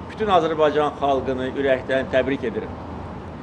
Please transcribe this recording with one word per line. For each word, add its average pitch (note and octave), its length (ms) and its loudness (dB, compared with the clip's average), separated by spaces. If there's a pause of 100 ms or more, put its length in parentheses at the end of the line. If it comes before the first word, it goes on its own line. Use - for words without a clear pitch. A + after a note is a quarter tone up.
(100)
bütün G#3+ 220 -2
Azərbaycan D3+ 680 2
xalqını C3 520 0
ürəkdən C3 600 0
təbrik C3 360 2
edirəm. G#2 240 -6 (720)